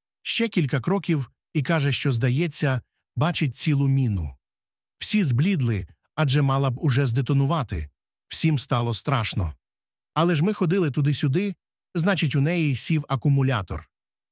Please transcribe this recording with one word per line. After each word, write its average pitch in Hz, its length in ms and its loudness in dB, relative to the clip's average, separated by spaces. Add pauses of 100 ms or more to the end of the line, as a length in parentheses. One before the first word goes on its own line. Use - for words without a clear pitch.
(220)
Ще - 260 -2
кілька 147 320 0
кроків 160 500 -2 (240)
і 147 80 0
каже, 143 300 0
що, 139 200 -2
здається, 131 680 0 (360)
бачить 151 400 0
цілу 139 320 0
міну. 104 480 0 (600)
Всі 214 260 0
зблідли, 123 640 0 (280)
адже 147 280 2
мала 139 280 2
б 120 80 -6
уже 139 280 2
здетонувати. 135 840 0 (380)
Всім 156 300 0
стало 120 360 -2
страшно. 107 600 -2 (600)
Але 170 200 2
ж 147 100 2
ми 208 80 2
ходили 175 380 0
туди-сюди, 147 640 0 (400)
значить, 165 400 0
у 143 60 2
неї 156 360 0
сів 151 320 0
акумулятор. 131 800 0 (440)